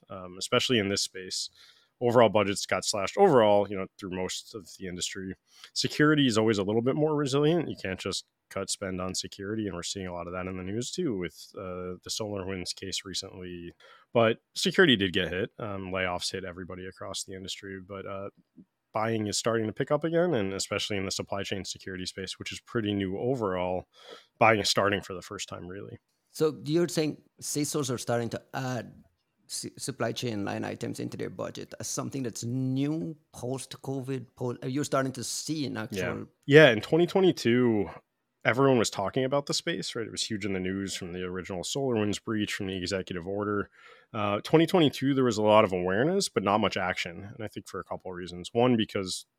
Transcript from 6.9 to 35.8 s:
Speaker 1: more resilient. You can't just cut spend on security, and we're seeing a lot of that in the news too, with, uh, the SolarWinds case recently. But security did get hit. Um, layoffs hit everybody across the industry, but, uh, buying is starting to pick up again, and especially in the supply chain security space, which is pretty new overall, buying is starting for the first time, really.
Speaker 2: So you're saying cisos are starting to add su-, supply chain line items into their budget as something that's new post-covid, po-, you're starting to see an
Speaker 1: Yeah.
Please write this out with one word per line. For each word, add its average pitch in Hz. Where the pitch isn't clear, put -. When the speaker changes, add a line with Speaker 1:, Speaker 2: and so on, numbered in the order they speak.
Speaker 1:
more 151
resilient. 147
You 107
can't 95
just -
cut 98
spend 95
on 92
security, 101
and 87
we're 87
seeing 92
a 90
lot 87
of 87
that 92
in 95
the 92
news 110
too, 151
with, -
uh, 90
the -
SolarWinds 98
case 95
recently. 90
But 117
security 170
did 92
get 90
hit. 92
Um, 95
layoffs 92
hit 95
everybody 92
across 95
the 95
industry, 95
but, 98
uh, 98
buying 110
is 98
starting 113
to 104
pick 139
up 147
again, 165
and 98
especially 98
in 95
the 95
supply 98
chain 95
security 92
space, -
which -
is 95
pretty 104
new 98
overall, 92
buying 113
is 98
starting 101
for 95
the 87
first -
time, 98
really. 110
Speaker 2:
So 151
you're 160
saying 151
cisos 147
are 113
starting 120
to -
add 127
su-, -
supply 117
chain 117
line 107
items 107
into 120
their -
budget -
as 107
something 131
that's 110
new 135
post-covid, 131
po-, 123
you're 135
starting 131
to 120
see 147
an 110
Speaker 1:
Yeah. 107